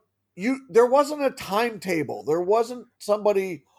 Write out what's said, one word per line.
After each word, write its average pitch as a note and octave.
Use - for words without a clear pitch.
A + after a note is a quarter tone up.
you, B3
there A3+
wasn't C#4+
a B3+
timetable. F#3
There D#3
wasn't A3+
somebody, G3+